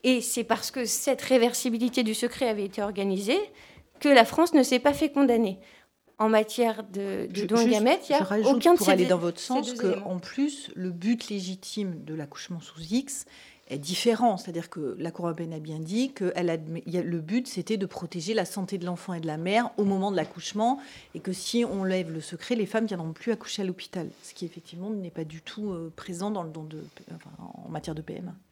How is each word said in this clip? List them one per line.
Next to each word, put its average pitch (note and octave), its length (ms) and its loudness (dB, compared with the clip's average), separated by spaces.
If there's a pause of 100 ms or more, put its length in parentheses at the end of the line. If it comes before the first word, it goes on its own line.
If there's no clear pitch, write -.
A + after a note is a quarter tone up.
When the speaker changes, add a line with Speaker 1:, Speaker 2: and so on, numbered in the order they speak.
Speaker 1:
Et B3+ 140 4
c'est A#3 240 -2
parce - 260 -2
que B3+ 140 -4
cette C4 380 0
réversibilité A#3+ 800 2
du A3 100 2
secret A#3+ 340 -2
avait G#3 200 -2
été G3+ 160 -6
organisée G3 560 0 (600)
que D4 100 6
la A#3 160 12
France E4+ 260 2
ne C#4+ 100 8
s'est B3 160 4
pas C#4+ 140 4
fait D4+ 160 0
condamner. A#3+ 500 2 (600)
En A3 100 2
matière A3 560 2
de, G3 420 -6
de F3+ 80 -10
Speaker 2:
Je, G3+ 120 -2
Speaker 1:
don G#3 80 0
de A#3 80 6
Speaker 2:
juste, A#3 100 6
Speaker 1:
gamètes, A#3+ 380 4
il - 20 4
y - 20 4
a C#4+ 40 6
Speaker 2:
je G3+ 60 4
rajoute G#3+ 300 4
Speaker 1:
aucun E4+ 180 8
de F4 40 8
Speaker 2:
pour C4+ 80 4
Speaker 1:
ces D4 80 8
Speaker 2:
aller A3+ 120 6
Speaker 1:
deux, F3 40 0
Speaker 2:
dans F3+ 80 6
votre E3+ 240 -2
Speaker 1:
ces - 60 -10
Speaker 2:
sens B3+ 260 -2
Speaker 1:
deux A#3 80 -8
Speaker 2:
que, G3+ 60 0
Speaker 1:
éléments. F#3+ 240 0
Speaker 2:
en F#3 80 -4
plus, C#4+ 560 -4
le F#3 160 -4
but G3+ 400 -2
légitime F#3 760 -6
de D3+ 80 -10
l'accouchement D#3 480 -10
sous - 220 -18
X A3+ 420 -4 (460)
est C3+ 80 -4
différent. G#3 580 2
C'est-à-dire E3+ 320 -8
que C#3+ 300 -6
la E3 120 -4
Cour F3 140 -8
européenne E3 300 -4
a D#3+ 40 -8
bien D#3 200 -10
dit G#3+ 340 -2
que F3+ 240 -2
elle F3 140 0
admet, D#3+ 340 -6
il E3 80 -8
y F3+ 60 0
a, E3+ 40 0
le E3+ 200 -2
but, A3 260 -2
c'était G3+ 300 -2
de F#3+ 80 -2
protéger F3+ 480 -6
la G3 100 2
santé F#3+ 320 -6
de F3 80 -6
l'enfant F3+ 300 -6
et E3+ 60 -6
de D#3+ 60 -6
la D#3 120 -4
mère G3+ 400 2
au G#3 60 4
moment G3 260 2
de F#3+ 60 0
l'accouchement, G#3+ 640 -2 (340)
et F3 60 -10
que F#3+ 120 -6
si A#3+ 320 0
on G3 180 -4
lève F#3 300 -2
le D#3+ 80 -6
secret, - 360 -6
les G#3 100 0
femmes A3+ 180 0
viendront E3+ 300 -4
plus - 180 -4
accoucher G#3+ 300 -6
à - 20 -2
l'hôpital, F3+ 460 -6 (120)
ce - 120 -18
qui - 100 -10
effectivement E3+ 460 -12
n'est F#3+ 200 -6
pas D#3+ 140 -6
du D#3 160 -14
tout, G#3 300 -8
euh, E3 260 -8
présent F#3 340 -6
dans G3+ 120 -4
le D#3+ 80 -8
don D#3 140 -12
de, D#3 200 -12 (300)
enfin, D#3 240 -20
en - 320 -16
matière D#3 240 -8
de D#3 80 -10
P - 160 -10
M F3+ 100 -10
A. F#3 60 -14 (180)